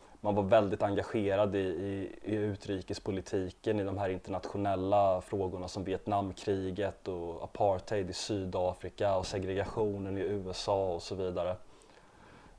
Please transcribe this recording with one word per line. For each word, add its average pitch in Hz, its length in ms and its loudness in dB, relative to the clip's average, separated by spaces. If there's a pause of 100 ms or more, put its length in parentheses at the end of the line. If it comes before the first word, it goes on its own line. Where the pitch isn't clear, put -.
(240)
man 104 120 2
var 101 80 4
väldigt 101 400 4
engagerad 98 720 2
i, 98 40 2
i, 95 640 -2
i 104 120 -2
utrikespolitiken, 98 1400 -2
i 101 40 0
de 98 140 -4
här 101 120 0
internationella 95 1120 2
frågorna 92 460 -2
som 95 160 -6
Vietnamkriget 95 1200 -2
och 85 360 -6
apartheid 98 640 0
i 90 40 -6
Sydafrika 95 1040 0
och 92 80 0
segregationen 98 920 -2
i 95 40 0
U 95 280 0
S - 200 -4
A 98 240 2
och 85 80 -4
så - 140 -8
vidare. 90 400 -2 (1040)